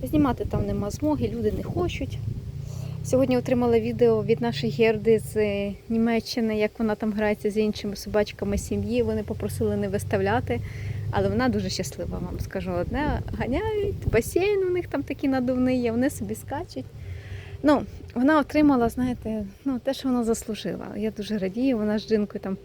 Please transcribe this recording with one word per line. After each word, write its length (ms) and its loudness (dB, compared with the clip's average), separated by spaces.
Знімати 420 2
там 200 0
нема 240 -2
змоги, 440 0
люди 240 0
не 60 -4
хочуть. 560 -2
Сьогодні 320 4
отримала 420 4
відео 440 4
від 180 2
нашої 320 -2
Герди 460 4
з 160 -8
Німеччини, 680 2
як 220 2
вона 160 2
там 180 -2
грається 380 0
з 60 -2
іншими 380 0
собачками 640 0
сім'ї. 460 0
Вони 200 0
попросили 540 -2
не 100 0
виставляти, 720 0
але 180 2
вона 200 2
дуже 200 0
щаслива, 480 -6
вам 220 -6
скажу 320 -6
одне. 500 0
Ганяють, 580 0
басейн 520 2
у 60 0
них 180 0
там 160 -2
такий 260 -2
надувний 520 2
є, 100 2
вони 180 2
собі 260 -6
скачуть. 500 -8
Ну, 180 6
вона 240 4
отримала, 500 4
знаєте, 560 -4
ну, 140 0
те, 140 -2
що 160 -4
вона 140 2
заслужила. 640 -2
Я 140 -2
дуже 260 -4
радію, 400 2
вона 220 2
з 80 -8
Джинкою 340 0
там 240 -4